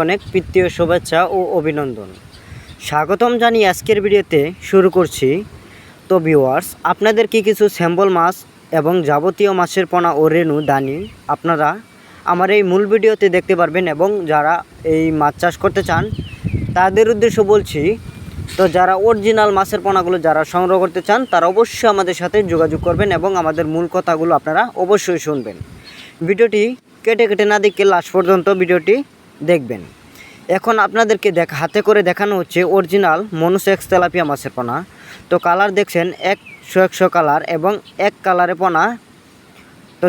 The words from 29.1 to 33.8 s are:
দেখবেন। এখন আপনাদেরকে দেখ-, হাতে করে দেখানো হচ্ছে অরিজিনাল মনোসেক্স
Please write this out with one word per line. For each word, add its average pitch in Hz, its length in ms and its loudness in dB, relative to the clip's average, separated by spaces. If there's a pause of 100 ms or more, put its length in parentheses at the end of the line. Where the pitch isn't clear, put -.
দেখবেন। 123 320 -2 (760)
এখন 220 180 0 (100)
আপনাদেরকে 208 520 0
দেখ-, 165 220 -2
হাতে 165 280 -2
করে 208 220 4
দেখানো 202 300 -2
হচ্ছে 170 200 -2 (160)
অরিজিনাল 180 440 2 (220)
মনোসেক্স 185 500 0